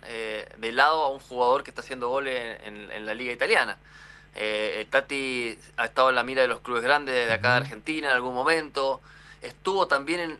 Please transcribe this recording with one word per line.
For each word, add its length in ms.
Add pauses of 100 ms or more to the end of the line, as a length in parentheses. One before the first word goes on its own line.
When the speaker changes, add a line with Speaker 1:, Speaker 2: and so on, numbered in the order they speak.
Speaker 1:
eh, 500
de 140
lado 320
a 60
un 100
jugador 440
que 80
está 100
haciendo 280
goles 560
en, 180
en, 80
en 140
la 80
liga 180
italiana. 460 (580)
Eh, 460
el 60
Tati 680 (200)
ha 80
estado 240
en 60
la 80
mira 180
de 60
los 140
clubes 220
grandes 440
de 60
acá 180
de 60
Speaker 2:
Ujú. 80
Speaker 1:
Argentina 440
en 60
algún 180
momento. 680 (400)
Estuvo 460
también 340
en, 180